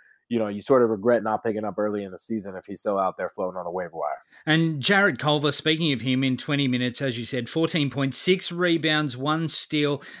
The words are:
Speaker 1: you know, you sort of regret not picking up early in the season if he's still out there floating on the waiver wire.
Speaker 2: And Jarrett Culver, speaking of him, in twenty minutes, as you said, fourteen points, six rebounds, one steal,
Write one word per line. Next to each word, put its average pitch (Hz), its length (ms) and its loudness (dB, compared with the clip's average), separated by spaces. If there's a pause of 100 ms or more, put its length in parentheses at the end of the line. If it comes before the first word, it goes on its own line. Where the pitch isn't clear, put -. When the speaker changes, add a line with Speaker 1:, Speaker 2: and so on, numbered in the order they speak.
(280)
Speaker 1:
you 120 100 0
know, 107 80 2
you 101 160 -6
sort 127 220 6
of 110 60 2
regret 110 340 2
not 110 180 -2
picking 107 220 -2
up 98 120 -4
early 104 280 -2
in 95 80 -12
the 90 60 -14
season 98 360 -8
if 90 100 -12
he's 98 140 -12
still 101 220 -2
out 92 160 0
there 92 120 -4
floating 92 300 -6
on 90 60 -8
the 87 60 -6
waiver 87 240 -6
wire. 73 280 -6 (240)
Speaker 2:
And 160 340 2
Jarrett 190 380 4
Culver, 147 340 2
speaking 160 400 2
of 120 80 0
him, 131 240 2
in 131 140 2
twenty 143 280 0
minutes, 123 360 0
as 123 160 -2
you 113 80 -6
said, 123 220 -4
fourteen 156 420 0
points, 135 260 0
six 185 340 2
rebounds, 156 640 0
one 151 320 0
steal, 147 540 -2 (180)